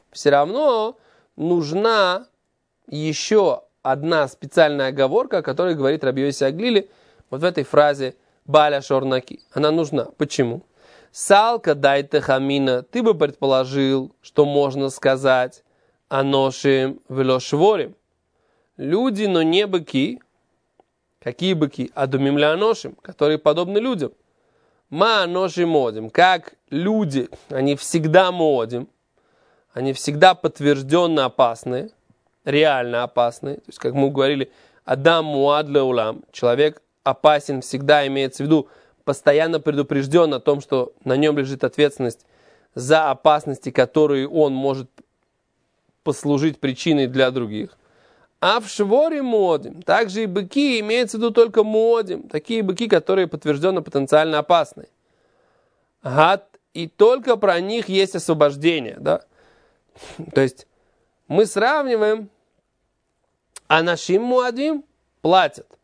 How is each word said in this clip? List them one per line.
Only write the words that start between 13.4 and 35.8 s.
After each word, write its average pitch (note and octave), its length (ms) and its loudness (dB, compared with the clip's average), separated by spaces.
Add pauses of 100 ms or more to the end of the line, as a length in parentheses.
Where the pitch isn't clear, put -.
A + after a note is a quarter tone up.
что - 240 0
можно C#3 460 0
сказать C3 720 0 (440)
«аношим C3+ 1000 0
вело C3 320 0
шворим». D#3+ 540 0 (840)
Люди, G3+ 480 -2
но F#3 180 0
не F3 240 2
быки. F#3 540 -4 (1000)
Какие F3+ 340 -4
быки? D3+ 400 -4
«Адумим C#3 440 -2
ля D3 140 2
аношим», G3 500 -4
которые D3+ 360 0
подобны F3 400 0
людям. A3 340 -4 (800)
«Ма G3 340 0
аношим F3 460 -2
модим». A2+ 400 -2
Как F3+ 440 0 (160)
люди, E3+ 580 -2 (200)
они C#3 260 -2
всегда E3+ 560 2
модим, B2+ 580 -2 (840)
они C3 220 -4
всегда D3+ 400 4
подтверждённо D3 920 0
опасные, B2+ 640 -2 (540)
реально C3+ 580 0
опасные. B2 540 -4
То - 100 -20
есть, - 120 -20
как B2+ 160 -6
мы C#3 160 2
говорили, C#3 420 -2 (320)
«Адам D#3+ 400 2
муад D3 440 0
ле C#3+ 140 2